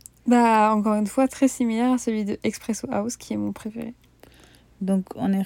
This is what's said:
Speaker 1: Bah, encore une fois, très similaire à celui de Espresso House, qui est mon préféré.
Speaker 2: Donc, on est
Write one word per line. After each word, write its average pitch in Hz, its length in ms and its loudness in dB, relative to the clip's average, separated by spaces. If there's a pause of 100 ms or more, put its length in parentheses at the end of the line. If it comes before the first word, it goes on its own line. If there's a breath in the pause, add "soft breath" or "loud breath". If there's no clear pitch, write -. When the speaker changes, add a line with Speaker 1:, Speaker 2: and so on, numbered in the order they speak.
(280)
Speaker 1:
Bah, 226 480 4
encore 214 200 2
une 208 120 0
fois, 262 220 2
très - 180 2
similaire 240 460 0
à 254 40 2
celui 220 280 -2
de 208 180 -4
Espresso - 480 -4
House, 214 240 -4
qui - 180 -10
est 208 40 -4
mon 202 160 -4
préféré. 226 400 -12 (880 soft breath)
Speaker 2:
Donc, 190 240 0 (100)
on 190 160 -2
est 196 140 0